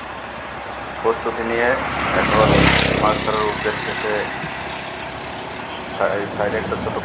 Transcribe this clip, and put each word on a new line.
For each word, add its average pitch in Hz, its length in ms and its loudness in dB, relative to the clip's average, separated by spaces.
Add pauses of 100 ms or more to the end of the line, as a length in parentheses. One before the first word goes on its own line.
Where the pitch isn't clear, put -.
(1040)
প্রস্তুতি 113 400 0
নিয়ে 117 260 2 (500)
এখন 107 300 6 (520)
মাছ 107 240 4
ধরার 107 200 2
উদ্দেশ্যে 104 460 0 (100)
সে 107 120 0 (1800)
সা-, 98 160 2
এই 101 120 0 (120)
সাইডে 104 200 0
একটা 107 260 -2
ছোট 104 220 -2